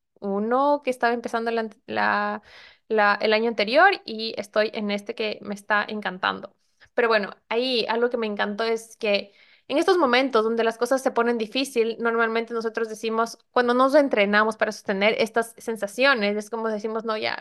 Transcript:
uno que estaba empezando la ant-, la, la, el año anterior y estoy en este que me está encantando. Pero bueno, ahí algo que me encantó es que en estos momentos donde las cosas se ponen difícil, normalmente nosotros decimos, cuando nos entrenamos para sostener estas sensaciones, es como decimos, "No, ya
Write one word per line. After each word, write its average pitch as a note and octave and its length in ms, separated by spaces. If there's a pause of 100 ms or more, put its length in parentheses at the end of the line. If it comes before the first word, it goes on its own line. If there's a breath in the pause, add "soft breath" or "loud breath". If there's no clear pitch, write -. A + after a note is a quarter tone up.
(200)
uno B3 640
que C4 60
estaba B3 240
empezando A#3 360
la A3+ 120
ant-, A3 240
la, G#3 560 (460 loud breath)
la, G#3 320
el A3 120
año A3 160
anterior A#3+ 420 (140)
y A3 340
estoy G#3+ 360
en G#3 160
este G3+ 240
que G#3+ 280
me G3+ 120
está G#3 340
encantando. G3 680 (380 soft breath)
Pero A#3 140
bueno, G#3 260 (140)
ahí A#3+ 400
algo A#3+ 220
que B3+ 60
me A3+ 100
encantó G#3 380
es A3+ 320
que G3+ 360 (360 soft breath)
en C4+ 100
estos F4+ 200
momentos B3 440
donde A3+ 220
las A3+ 140
cosas B3+ 220
se C4 120
ponen A#3+ 260
difícil, A3+ 600
normalmente A3+ 520
nosotros A3+ 360
decimos, A3 500 (140)
cuando B3 200
nos C4 220
entrenamos G#3+ 640
para G#3+ 160
sostener G3+ 460
estas A3+ 400
sensaciones, G#3+ 800
es G#3 140
como A3+ 180
decimos, A3 360
"No, A3 120
ya A3+ 240